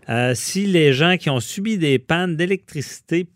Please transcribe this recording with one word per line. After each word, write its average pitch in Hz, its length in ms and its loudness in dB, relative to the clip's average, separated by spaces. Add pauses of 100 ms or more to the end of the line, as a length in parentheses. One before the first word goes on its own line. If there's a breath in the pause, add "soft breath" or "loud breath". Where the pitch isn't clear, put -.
euh, 123 260 0
si - 320 -4
les 165 280 4
gens 165 240 2
qui - 100 -4
ont 135 100 0
subi 208 380 -4
des 143 220 2
pannes 170 360 -2
d'électricité 175 1000 -4